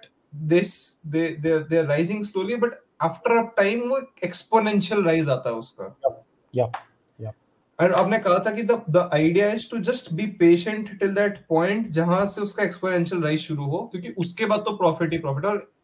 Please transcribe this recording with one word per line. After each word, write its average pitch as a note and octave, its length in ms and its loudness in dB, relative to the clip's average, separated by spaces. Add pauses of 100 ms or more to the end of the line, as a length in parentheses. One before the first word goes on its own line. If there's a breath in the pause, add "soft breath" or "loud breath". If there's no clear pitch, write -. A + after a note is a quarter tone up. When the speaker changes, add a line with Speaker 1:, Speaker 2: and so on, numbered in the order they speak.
(520)
Speaker 1:
this, F#3 160 4 (400)
they, D#3 380 -2
they, D#3+ 220 2
they D#3+ 180 2
are C#3+ 120 2
rising G3+ 260 -2
slowly, G3 360 -4
but A#3 100 2 (400)
after A#3 300 2
a A3+ 40 2 (160)
time A#3 300 2
वो C4 120 0 (220)
एक्सपोनेंशियल G#3 800 0
राइज D#3+ 260 2
आता B2+ 200 -2
है A#2 60 -4
उसका। G2+ 500 -12
Speaker 2:
या, B2 100 2 (400)
या, A#2 160 2 (500)
या। A2 100 -10 (480)
Speaker 1:
और F3+ 140 2
आपने G3 260 2
कहा F#3 200 2
था G#3+ 120 -2
कि A3+ 120 -4
the, A3+ 140 2
the E3+ 360 2
idea F3 420 4
is A3+ 60 -6 (120)
to G#3 180 -2
just - 220 -4
be D#3+ 120 -4 (180)
patient G3+ 600 4
till G3 140 0
that G3+ 140 2 (220)
point, G3+ 340 2
जहां E3+ 380 2
से G3+ 160 -4
उसका G3+ 220 -2
एक्सपोनेंशियल F3+ 600 -2
राइज D3+ 160 0
शुरू D3 240 -6
हो, E3 280 -4
क्योंकि F#3 180 -10
उसके G#3+ 360 -4
बाद G#3 140 2
तो G#3+ 120 -4
प्रॉफिट E3+ 420 0
ही E3 40 -2
प्रॉफिट। C#3+ 280 -4
और G#3 260 -4 (120)